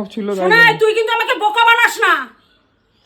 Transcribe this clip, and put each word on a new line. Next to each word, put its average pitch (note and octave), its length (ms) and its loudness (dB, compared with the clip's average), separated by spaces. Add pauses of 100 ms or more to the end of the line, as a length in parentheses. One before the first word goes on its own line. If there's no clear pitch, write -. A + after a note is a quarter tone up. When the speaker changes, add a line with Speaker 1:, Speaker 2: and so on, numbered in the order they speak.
Speaker 1:
ছিল, G3+ 220 -10
তাই G4+ 80 -4
Speaker 2:
শোনা, G#4 320 2
Speaker 1:
জন্য। A4+ 120 0
Speaker 2:
তুই G#4+ 140 2
কিন্তু A4+ 200 -2
আমাকে A#4 200 -2
বোকা G#4+ 320 0
বানাস G#4+ 340 2
না। F#4+ 140 2 (920)